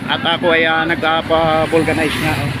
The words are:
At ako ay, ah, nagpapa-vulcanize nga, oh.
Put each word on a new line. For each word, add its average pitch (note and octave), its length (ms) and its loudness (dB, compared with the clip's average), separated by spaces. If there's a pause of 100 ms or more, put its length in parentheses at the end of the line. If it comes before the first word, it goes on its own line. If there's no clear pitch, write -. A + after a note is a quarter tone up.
At D3 160 -4
ako E3+ 320 0
ay, E3 160 2
ah, D#3+ 160 0
nagpapa-vulcanize D#3+ 1400 0
nga, D#3 160 -2
oh. C3+ 240 -2